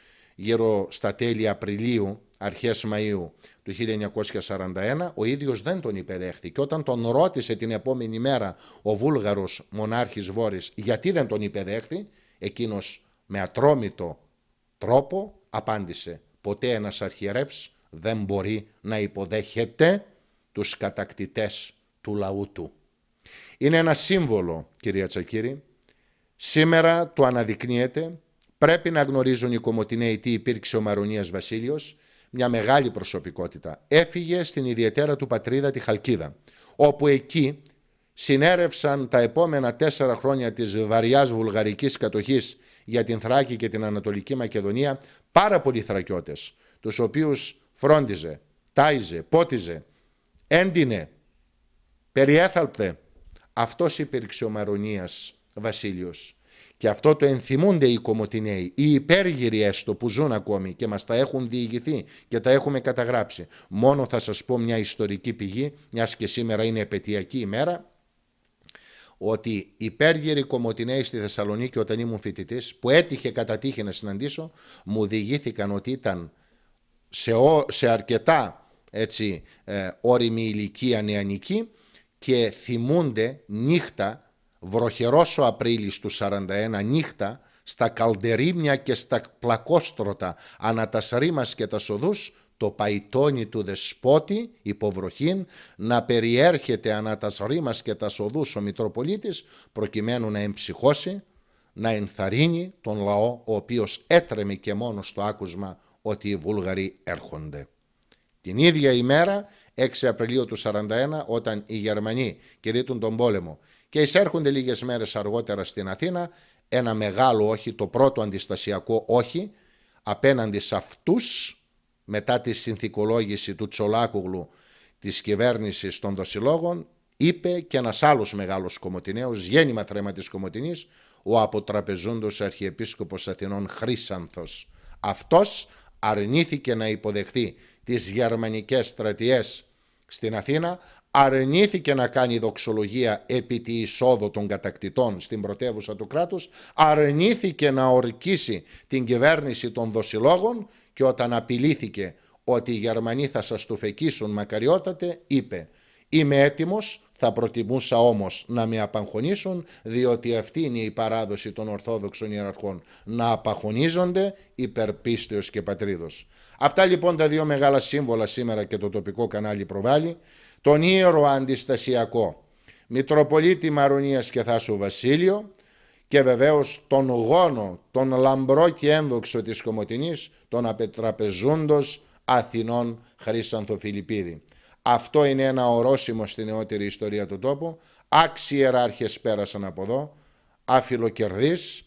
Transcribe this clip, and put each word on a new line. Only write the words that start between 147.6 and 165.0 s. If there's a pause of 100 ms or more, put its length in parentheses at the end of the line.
να
ορκίσει (240)
την
κυβέρνηση
των
Δοσιλόγων (240)
και
όταν
απειλήθηκε (300)
ότι
οι
Γερμανοί
θα
σας
του
φεκίσουν,
μακαριότατε,
είπε: (400)
«Είμαι
έτοιμος,
θα
προτιμούσα
όμως
να
με
απαγχωνήσουν, (180)
διότι
αυτή
είναι
η
παράδοση
των
Ορθόδοξων
Ιεραρχών, (220)
να
απαγχωνίζονται (200)
υπερ
πίστεως